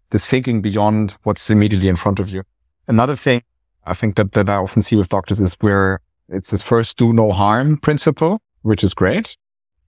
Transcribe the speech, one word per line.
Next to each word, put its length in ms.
this 140
thinking 360
beyond 600
what's 260
immediately 400
in 80
front 220
of 100
you. 140
Another 300
thing 240
I 80
think 220
that, 180
that 160
I 60
often 260
see 140
with 140
doctors 300
is 220
where 400
it's 240
this 100
first 360
do 160
no 180
harm 460
principle, 640
which 220
is 100
great. 440